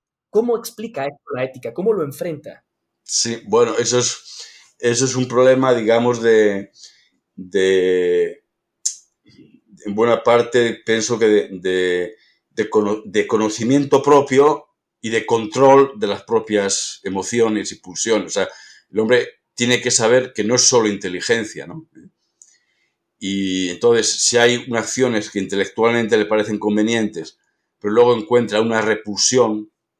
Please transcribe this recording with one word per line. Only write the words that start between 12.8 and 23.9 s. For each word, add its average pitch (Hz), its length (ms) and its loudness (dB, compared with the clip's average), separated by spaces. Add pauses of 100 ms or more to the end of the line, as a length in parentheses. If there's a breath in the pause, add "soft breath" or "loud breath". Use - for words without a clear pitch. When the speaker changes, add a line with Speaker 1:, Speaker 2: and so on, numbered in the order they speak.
Speaker 2:
de 101 200 -2
conocimiento 117 800 0
propio 143 640 2 (340)
y 113 80 -8
de 113 160 -2
control 135 720 4
de 107 100 -4
las 101 160 -6
propias 104 800 -2
emociones 98 680 -2
y 107 40 -16
pulsiones. 104 520 -4
O - 20 -16
sea, 95 200 -4 (420 loud breath)
el 101 80 -2
hombre 110 280 2 (280)
tiene 120 260 0
que 120 100 -4
saber 127 420 2
que 104 100 -6
no 110 120 0
es 117 60 0
solo 117 260 2
inteligencia, 98 800 -6
¿no? 80 220 -18 (1300 soft breath)
Y 95 500 -4
entonces, 117 560 0